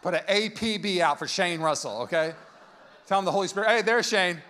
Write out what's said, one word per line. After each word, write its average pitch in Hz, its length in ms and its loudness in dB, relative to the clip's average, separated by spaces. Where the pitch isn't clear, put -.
Put 180 100 -2
an 156 140 0
A 208 220 2
P 220 280 -4
B 185 240 -2
out 147 160 2
for 151 100 -8
Shane 175 340 -2
Russell, 143 400 -2
okay? 160 340 -2
Tell 196 100 2
him 196 80 0
the 175 60 0
Holy 190 160 0
Spirit, 202 220 0
"Hey, 226 120 4
there's 226 260 2
Shane." 180 320 0